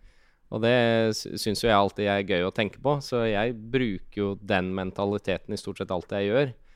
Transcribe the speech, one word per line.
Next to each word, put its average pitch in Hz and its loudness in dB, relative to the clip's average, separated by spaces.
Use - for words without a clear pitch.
Og 117 -4
det 113 4
sy-, - -10
synes 104 -2
jo 117 4
jeg 104 6
alltid 101 2
er 101 2
gøy 90 0
å 95 -2
tenke 104 -2
på, 143 0
så 120 -2
jeg 113 0
bruker 113 -4
jo 101 0
den 95 0
mentaliteten 98 -2
i - -4
stort - -10
sett 95 -6
alt 90 -6
jeg 101 0
gjør. 127 2